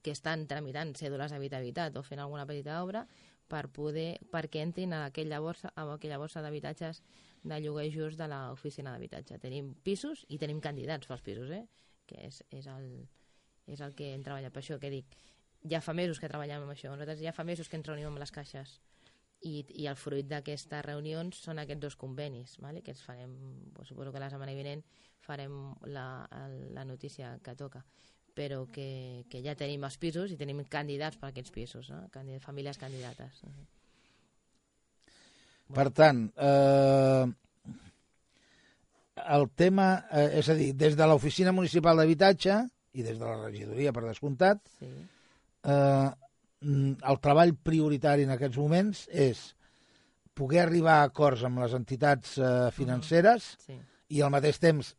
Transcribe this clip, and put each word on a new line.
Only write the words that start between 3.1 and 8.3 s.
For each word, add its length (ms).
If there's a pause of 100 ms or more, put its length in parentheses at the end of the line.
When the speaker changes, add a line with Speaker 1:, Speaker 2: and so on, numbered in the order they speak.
Speaker 1:
per 220
poder, 500 (140)
perquè 300
entrin 320
a 100
aquella 340
borsa, 380
a 160
aquella 260
borsa 220
d'habitatges 600 (420)
de 160
lloguer 320
just 260
de 80
l'oficina 640